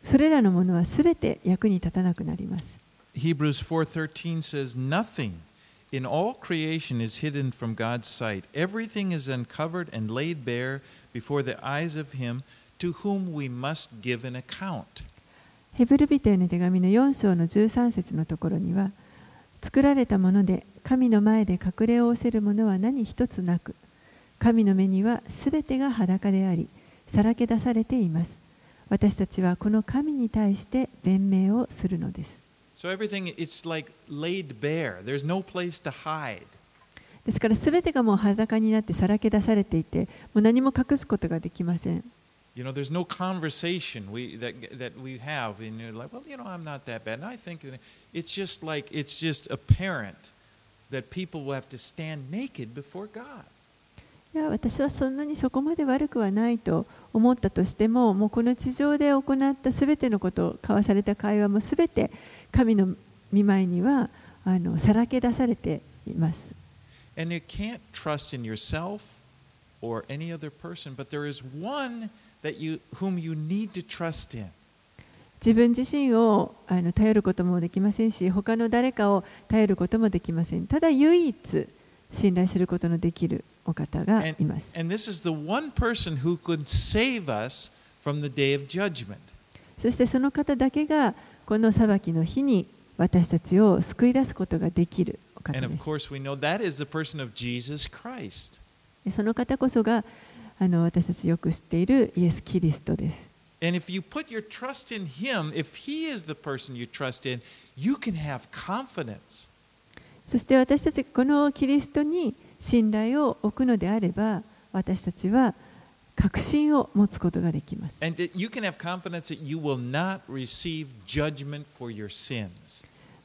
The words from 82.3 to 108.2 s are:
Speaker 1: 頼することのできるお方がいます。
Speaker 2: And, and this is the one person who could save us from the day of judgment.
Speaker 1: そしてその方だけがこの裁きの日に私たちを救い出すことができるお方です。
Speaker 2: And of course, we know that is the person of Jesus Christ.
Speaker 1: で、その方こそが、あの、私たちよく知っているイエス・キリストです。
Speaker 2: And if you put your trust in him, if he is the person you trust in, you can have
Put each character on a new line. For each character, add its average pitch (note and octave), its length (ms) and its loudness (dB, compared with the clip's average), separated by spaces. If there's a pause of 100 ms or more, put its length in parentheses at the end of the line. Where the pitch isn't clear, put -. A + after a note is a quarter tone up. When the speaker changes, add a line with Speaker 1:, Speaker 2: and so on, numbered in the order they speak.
Speaker 1:
頼 F3+ 140 4
す F#3 100 -2
る F3+ 100 2
こ F3 120 -2
と F3 80 -2
の E3+ 100 2
で E3+ 140 0
き E3 160 -2
る - 160 -4 (220)
お E3 80 0
方 D3+ 320 -4
が G#3 200 4
い D#3+ 100 -4 (100)
ま D3+ 140 -2
す。 - 160 -12
Speaker 2:
And, E3 40 -6
and E3 140 -2
this G#3+ 160 -4
is E3 120 -8
the F3 80 -2
one F#3+ 420 -4
person G#3+ 480 0
who E3 180 0
could D#3+ 280 -4
save A3 640 0
us A2+ 420 -6 (340)
from D3 160 -2
the D3 80 -4
day C#3 260 2
of C#3 120 -6
judgment. D3 500 -6 (640)
Speaker 1:
そ A#3+ 100 2
し A#3+ 60 -2
て B3 80 4
そ C4 140 2
の C#4 120 2
方 D4 240 0
だ C4 160 2
け D4+ 140 0
が D4 280 2 (320)
こ G#3+ 120 2
の A3 160 6
裁 G#3 260 6
き E3 140 -2
の E3 100 2
日 B3+ 180 -2
に B3 240 4 (300)
私 F3 320 4
た E3 120 2
ち F#3 200 2
を G3+ 220 6
救 - 280 2
い B3 40 4
出 C4 100 4
す - 100 -4
こ F#3 120 -6
と E3 140 -2
が D#3+ 100 0
で F3 160 2
き - 180 -2
る - 160 -6 (160)
お - 60 -18
方 - 100 -6
で C3 80 -4
す。 C3 60 -2
Speaker 2:
And D#3 100 -4
of - 80 -8
course, D3+ 300 -6
we C3+ 80 -10
know C#3 180 -6
that F3 260 0
is C#3+ 120 -4
the C#3+ 80 -6
person D#3 360 -6
of A#2+ 120 -8
Jesus B2 560 -6
Christ. - 720 -14 (420)
Speaker 1:
で、 G3+ 80 -4
そ G#3 120 0
の A3 100 0
方 B3+ 240 -2
こ C4 100 2
そ A#3+ 160 4
が、 A3 220 2 (520)
あ F#3+ 120 2
の、 E3+ 140 4
私 E3+ 240 2
た F3 60 -2
ち - 140 -6
よ E3 100 2
く - 140 -2
知 - 60 -4
っ - 40 -20
て E3 200 -2
い F#3 40 2
る B3+ 300 4
イ F3 80 4
エ E3+ 60 6
ス・ - 120 -2
キ F3+ 200 -2
リ D#3+ 100 4
ス - 80 -4
ト - 160 -4
で - 160 -4
す。 - 220 -16 (280)
Speaker 2:
And F3 160 0
if E3+ 120 -8
you F#3 120 -6
put D#4 260 -10
your A3 180 -10
trust B3+ 480 -12
in G3 140 -8
him, D#3+ 460 -4
if - 220 -6
he D#4 300 -8
is A#3 200 -8
the D#3 80 -10
person C3+ 420 -8
you A#2 100 -8
trust B2+ 440 -8
in, B2 120 -6 (360)
you G#3 180 -2
can A3 200 -6
have D3 260 -6 (100)